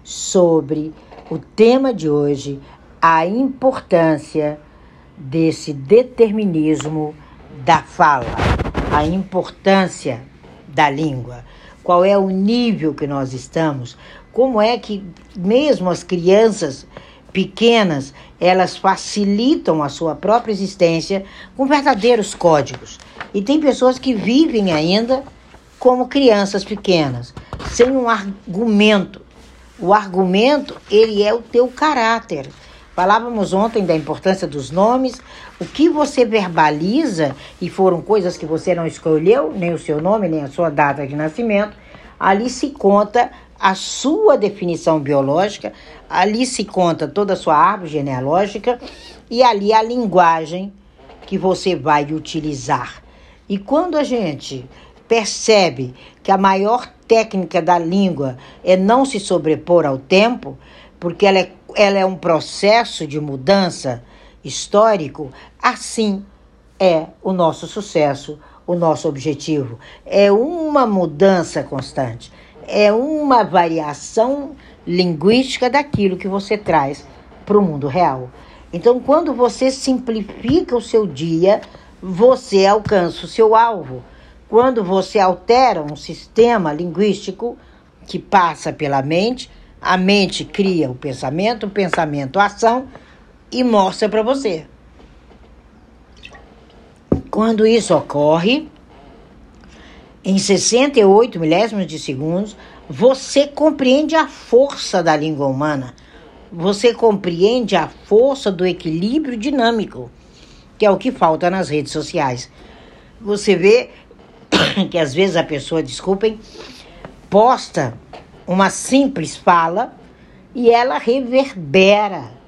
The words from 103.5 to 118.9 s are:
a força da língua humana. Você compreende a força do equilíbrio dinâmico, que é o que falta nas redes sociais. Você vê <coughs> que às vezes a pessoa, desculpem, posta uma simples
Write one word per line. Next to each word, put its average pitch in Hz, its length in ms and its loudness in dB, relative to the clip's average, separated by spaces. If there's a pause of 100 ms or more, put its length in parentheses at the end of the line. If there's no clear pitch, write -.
a 311 120 2
força 254 760 0
da 160 140 2
língua 147 320 -2
humana. 135 480 -4 (560)
Você 202 420 0
compreende 202 800 0
a 156 120 0
força 240 640 0
do 180 160 -2
equilíbrio 202 680 -4
dinâmico, 226 760 -2 (640)
que - 80 0
é 202 60 6
o 190 60 2
que 254 140 -4
falta 170 380 0
nas 180 200 -2
redes 147 220 -4
sociais. 147 600 -6 (680)
Você 202 360 0
vê 214 340 4 (480)
<coughs> 160 540 -2
que 175 80 -4
às 147 140 0
vezes 180 220 0
a 165 80 2
pessoa, 156 380 -4
desculpem, 196 580 -4 (920)
posta 190 680 2 (540)
uma 190 180 2
simples 262 640 -2